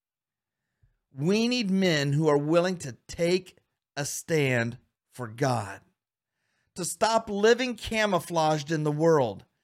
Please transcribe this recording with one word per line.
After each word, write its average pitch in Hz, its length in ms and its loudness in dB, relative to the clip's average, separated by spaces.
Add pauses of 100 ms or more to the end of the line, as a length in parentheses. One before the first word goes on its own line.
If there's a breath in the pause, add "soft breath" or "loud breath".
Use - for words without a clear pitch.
(1120)
We 190 340 0
need 247 220 -2
men 165 440 0
who 156 160 2
are 147 80 6
willing 170 400 2
to 131 160 -12 (140)
take 180 500 -2 (400)
a 143 80 -4
stand 127 720 -2 (340)
for 123 160 -12
God, 113 540 -4 (920)
to 175 100 -8
stop 226 440 -2
living 226 460 2
camouflaged 165 960 -2
in 156 120 -2
the 151 80 0
world, 147 540 2 (180)